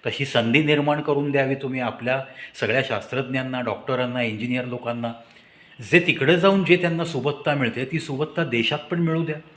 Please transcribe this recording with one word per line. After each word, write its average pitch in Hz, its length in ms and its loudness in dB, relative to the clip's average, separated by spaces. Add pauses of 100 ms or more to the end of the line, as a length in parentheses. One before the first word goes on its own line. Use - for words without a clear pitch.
तशी 127 200 -4
संधी 120 380 4
निर्माण 147 380 2
करून 143 300 0
द्यावी 135 240 2
तुम्ही 131 240 -6
आपल्या 127 440 -2 (360)
सगळ्या 117 280 2
शास्त्रज्ञांना, 127 760 -4
डॉक्टरांना, 123 600 -2
इंजिनियर 120 440 -2
लोकांना. 120 480 -6 (800)
जे 175 160 8
तिकडे 151 320 4
जाऊन 196 260 6
जे 175 100 8
त्यांना 170 300 0
सुबत्ता 147 480 -2
मिळते, 127 320 -2
ती 156 140 -4
सुबत्ता 151 440 -4
देशात 120 360 0
पण 170 200 -4
मिळू 160 260 0
द्या. 151 140 -6 (160)